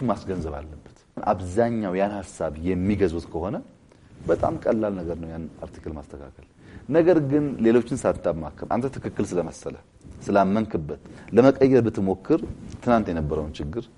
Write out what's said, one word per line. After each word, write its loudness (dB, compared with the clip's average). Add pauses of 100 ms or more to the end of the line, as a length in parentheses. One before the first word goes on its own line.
ማስገንዘብ -4
አለበት። -16 (260)
አብዛኛው 0
ያን 0
ሀሳብ -6
የሚገዙት 0
ከሆነ -6 (680)
በጣም 0
ቀላል 0
ነገር -6
ነው -10
ያን -10 (140)
አርቲክል -12
ማስተካከል። -16 (440)
ነገር 6
ግን 2 (160)
ሌሎችን 4
ሳታማክር -2
አንተ 0
ትክክል -4
ስለመሰለ -4 (460)
ስላመንክበት 0 (300)
ለመቀየር 8
ብትሞክር 0 (380)
ትናንት 2
የነበረውን -2
ችግር -8 (140)